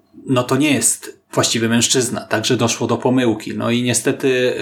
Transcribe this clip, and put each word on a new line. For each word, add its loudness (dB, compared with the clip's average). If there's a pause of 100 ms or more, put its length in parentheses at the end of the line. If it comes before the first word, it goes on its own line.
(260)
no 2
to -2
nie 2
jest -2 (140)
właściwy 0
mężczyzna, 0
także 0
doszło 0
do 0
pomyłki. 0
No -4
i 0
niestety, 0